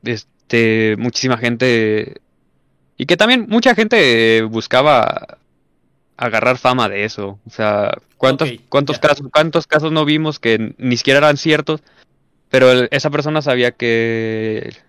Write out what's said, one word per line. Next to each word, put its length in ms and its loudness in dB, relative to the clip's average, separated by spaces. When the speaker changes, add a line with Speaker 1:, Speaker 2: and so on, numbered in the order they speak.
Speaker 1:
Este, 920 -2
muchísima 400 -4
gente, 800 -2
y 100 -8
que 100 2
también 320 0
mucha 260 2
gente 680 2
buscaba 960 0
agarrar 420 0
fama 300 0
de 160 -4
eso. 420 -10
O 40 -20
sea, 480 -2
¿cuántos, 340 0
Speaker 2:
Ok, 180 -14
Speaker 1:
cuántos 280 -2
Speaker 2:
ya. 40 -10
Speaker 1:
casos, 320 0
cuántos 340 0
casos 260 0
no 120 0
vimos 340 -2
que 400 -2
ni 180 -2
siquiera 220 2
eran 180 4
ciertos, 460 -2
pero 220 4
el, 220 2
esa 180 -2
persona 320 -2
sabía 300 0
que 1000 -4